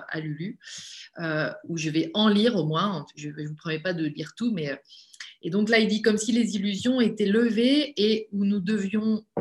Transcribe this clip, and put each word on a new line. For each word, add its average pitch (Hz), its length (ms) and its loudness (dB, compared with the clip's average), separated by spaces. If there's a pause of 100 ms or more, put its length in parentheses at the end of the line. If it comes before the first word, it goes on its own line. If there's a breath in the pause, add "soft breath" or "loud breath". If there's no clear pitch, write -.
à 160 100 -8
Lulu. 156 400 -8 (600 loud breath)
Euh, 156 300 -2 (180)
ou 170 100 -4
je 156 120 -4
vais 160 240 0
en 214 160 4
lire 214 260 4
au 165 100 2
moins. 160 400 -2 (100)
Je 147 140 -10
ne 151 180 -8
vous 151 80 -10
promets 156 240 -6
pas 180 140 -2
de 160 120 -2
lire 151 300 -8
tout, 233 160 -2
mais, 156 200 -4
euh, 139 40 -6 (680 loud breath)
et - 80 -8
donc 208 200 2
là, 233 100 6
il 220 80 4
dit 208 140 0
comme 214 160 4
si 220 160 -2
les 220 220 2
illusions 208 440 0
étaient 214 260 2
levées 240 720 2
et 220 380 2
où 202 100 0
nous 202 160 2
devions, 214 680 0 (160)